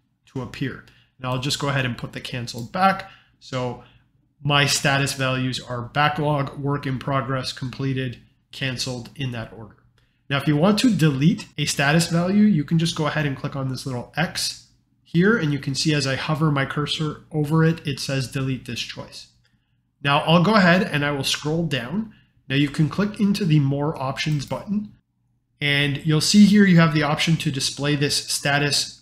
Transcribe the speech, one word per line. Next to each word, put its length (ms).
to 180
appear. 420
Now 120
I'll 80
just 180
go 120
ahead 160
and 120
put 140
the 80
canceled 520
back. 380
So 440
my 220
status 480
values 460
are 220
backlog, 800
work 260
in 140
progress, 540
completed, 640
canceled 640
in 160
that 220
order. 240
Now, 80
if 120
you 80
want 220
to 140
delete 540
a 80
status 420
value, 360
you 220
can 120
just 180
go 120
ahead 180
and 120
click 180
on 140
this 160
little 320
X 500
here. 340
And 160
you 60
can 140
see 200
as 120
I 120
hover 340
my 140
cursor 560
over 320
it, 240
it 140
says 300
delete 340
this 160
choice. 480
Now 160
I'll 240
go 120
ahead 280
and 220
I 60
will 120
scroll 400
down. 500
Now 80
you 120
can 200
click 320
into 240
the 140
More 400
Options 460
button, 480
and 440
you'll 160
see 240
here 180
you 160
have 140
the 100
option 320
to 160
display 460
this 180
status 880